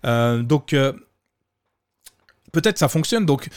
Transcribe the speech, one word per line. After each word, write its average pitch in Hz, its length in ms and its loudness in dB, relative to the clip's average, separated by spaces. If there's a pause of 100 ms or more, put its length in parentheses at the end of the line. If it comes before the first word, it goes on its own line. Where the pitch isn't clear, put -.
Euh, 120 400 0
donc, 147 300 -2
euh, 135 180 2 (1600)
peut-être 165 260 0
ça 151 100 2
fonctionne, 190 380 0
donc, 139 300 0